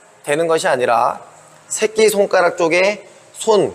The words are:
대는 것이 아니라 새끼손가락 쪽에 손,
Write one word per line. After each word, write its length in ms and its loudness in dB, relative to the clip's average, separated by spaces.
대는 240 -2
것이 180 0
아니라 540 0
새끼손가락 920 0
쪽에 480 0
손, 400 0